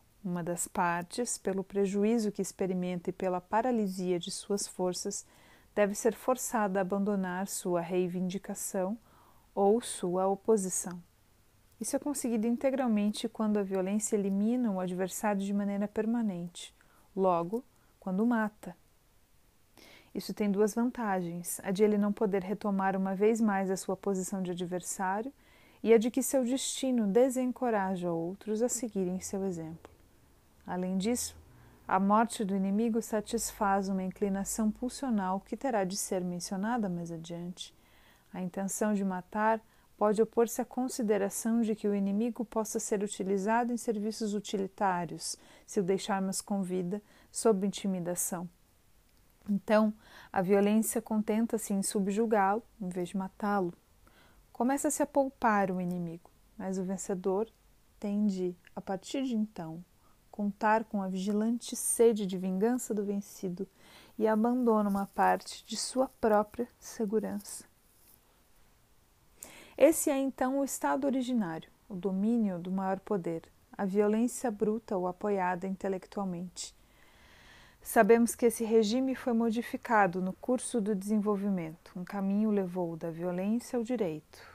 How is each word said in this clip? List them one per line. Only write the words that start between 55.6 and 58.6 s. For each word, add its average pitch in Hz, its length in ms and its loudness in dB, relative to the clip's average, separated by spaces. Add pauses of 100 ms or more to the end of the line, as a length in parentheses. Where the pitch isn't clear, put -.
o 185 100 -2
inimigo, 175 520 -4 (260)
mas 190 220 -4
o 185 40 -2
vencedor 190 640 -2 (520)
tem 208 260 0
de, 185 300 0 (200)